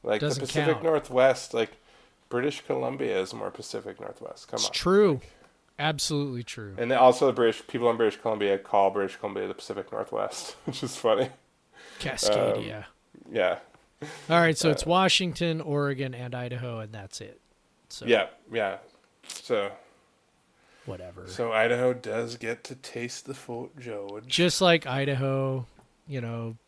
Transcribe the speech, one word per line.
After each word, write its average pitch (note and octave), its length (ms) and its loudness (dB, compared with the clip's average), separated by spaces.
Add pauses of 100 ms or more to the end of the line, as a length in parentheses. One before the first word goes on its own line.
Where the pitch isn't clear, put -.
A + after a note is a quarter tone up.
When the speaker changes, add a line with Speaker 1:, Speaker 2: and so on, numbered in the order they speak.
Speaker 1:
Like, G#2+ 160 0
the D3 80 -2
Speaker 2:
Doesn't C#3 140 -2
Speaker 1:
Pacific D3 320 0
Speaker 2:
count. A#2+ 100 -4
Speaker 1:
Northwest, C3 680 2
like, A2+ 240 -2 (520)
British C3 320 -2
Columbia C3 600 -2
is F#2+ 120 -6
more G#2 160 -6
Pacific G#2 520 -10
Northwest. - 480 -14
Come A#2 80 -6
Speaker 2:
It's - 100 0
Speaker 1:
on. - 60 -6
Speaker 2:
true. F#3+ 400 4
Speaker 1:
Like - 160 -6 (500)
Speaker 2:
Absolutely C#3+ 640 -2
true. G#2 340 -12
Speaker 1:
And A#2+ 140 0
then C3 60 4
also B2+ 300 10
the B2 60 4
British, A2+ 340 4
people A#2+ 220 2
in A#2 80 4
British A2+ 240 2
Columbia G#2 360 2
call G2 340 4
British G2 240 -2
Columbia G2 320 -6
the F#2+ 60 -6
Pacific - 400 -10
Northwest, G#2+ 680 -6
<laughs> - 60 -16
which C3 180 -6
is B2+ 140 -6
funny. A2+ 320 2 (680)
Speaker 2:
Cascadia. G#2+ 800 0
Speaker 1:
Um, G#2 40 -14 (480)
yeah. F2+ 280 2 (720)
Speaker 2:
All E3+ 120 6
right, D#3+ 160 4
so E3 120 2
Speaker 1:
Uh, D3 40 4
Speaker 2:
it's - 120 -2
Washington, E3+ 760 2
Oregon, C#3 520 -2
and B2 220 -10
Idaho, B2 440 -8
and G#2+ 140 -12
that's G2+ 280 -14
it. G#2 180 -18 (500)
So - 160 -12
Speaker 1:
Yeah, A2+ 220 4 (240)
yeah. G2+ 260 -2 (500)
So G2+ 440 -4 (1120)
Speaker 2:
whatever. F#2 420 -14
Speaker 1:
So A#2 240 -4
Idaho A#2+ 420 4
does A#2 440 -6
get A#2 280 -6
to C3 100 -12
taste A#2+ 500 -10
the C3+ 80 -10
Fort B2 460 -10
George. G#2+ 480 -10
Speaker 2:
Just E3+ 340 2
like E3+ 240 4
Idaho, C3+ 800 -2 (420)
you C#3 140 -8
know A#2 360 -8 (100)